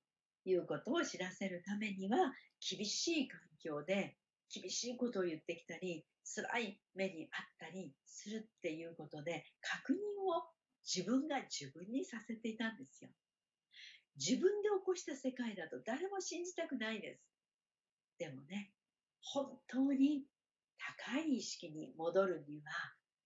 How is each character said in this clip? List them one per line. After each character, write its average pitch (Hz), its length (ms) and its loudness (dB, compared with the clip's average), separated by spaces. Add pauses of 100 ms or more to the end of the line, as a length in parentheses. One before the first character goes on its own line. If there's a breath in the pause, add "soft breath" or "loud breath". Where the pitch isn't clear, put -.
(440)
と 190 60 0
い 185 80 8
う 160 80 2
こ 151 140 -2
と 214 120 -2
を 330 120 4
知 - 140 -4
ら 185 140 -2
せ - 160 -2
る 175 160 -4
た 202 140 -2
め 208 160 0
に 190 160 -2
は、 277 240 6 (260 loud breath)
厳 - 260 -4
し 320 360 2
い - 60 0
環 - 120 -12 (200)
境 147 240 -4
で、 180 340 0 (360)
厳 190 160 -6
し 233 220 -2
い 240 60 -4
こ 247 120 2
と 190 120 0
を - 20 4
言 165 140 0
っ 156 40 -10
て 170 140 -4
き 170 100 -14
た 165 120 -8
り、 170 280 -4 (180)
辛 - 360 -2
い 202 220 -4 (140)
目 190 140 2
に 160 220 -10
あ - 100 -4
っ - 40 -8 (140)
た 165 100 -10
り 165 240 -8 (120)
す - 240 -14
る 220 180 -6 (100)
っ - 40 -20
て 160 120 -2
い 165 120 -6
う 165 100 -10
こ 151 120 -10
と 151 160 -8
で、 156 220 -4 (160)
確 - 320 0
認 359 40 0
を 392 460 2 (400)
自 180 240 -2
分 269 200 4
が 277 140 2
自 143 300 -6
分 180 200 -10
に 277 140 0
さ 233 140 -8
せ 226 160 -6
て 226 140 -4
い 220 80 -4
た 226 140 0
ん 214 60 -8
で 185 100 -12
す - 160 -20
よ。 - 60 -16 (1080 loud breath)
自 147 220 4
分 415 240 6
で 415 80 4
起 392 160 4
こ 370 100 4
し - 80 -6
た 311 120 -4
世 262 180 -2
界 233 220 -4
だ 170 120 -4
と - 160 -8
誰 285 260 0
も 392 120 -2
信 349 240 -4
じ 370 100 -8
た 330 120 -2
く 285 100 -2
な 220 160 0
い 214 80 -4
で - 140 -8
す。 - 60 -20 (960)
で 165 120 -4
も 135 140 -8
ね、 190 280 -6 (500)
本 - 460 -2
当 269 260 4
に 269 300 8 (800)
高 240 160 0
い 311 180 4
意 196 40 0
識 - 280 -6
に 151 280 -8
戻 170 280 6
る 160 220 0
に 147 160 -8
は、 151 80 -10 (540)